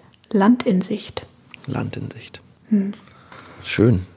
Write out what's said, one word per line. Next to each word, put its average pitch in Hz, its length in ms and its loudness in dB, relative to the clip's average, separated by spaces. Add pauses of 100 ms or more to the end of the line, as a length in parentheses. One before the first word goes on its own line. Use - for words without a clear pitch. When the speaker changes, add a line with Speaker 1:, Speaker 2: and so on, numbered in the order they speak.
(300)
Speaker 1:
Land 226 340 4
in 185 180 2
Sicht. - 440 -8 (420)
Speaker 2:
Land 110 280 -6
in - 160 -10
Sicht. - 300 -20 (280)
Speaker 1:
Hm. 202 220 0 (720)
Speaker 2:
Schön. 98 420 2 (120)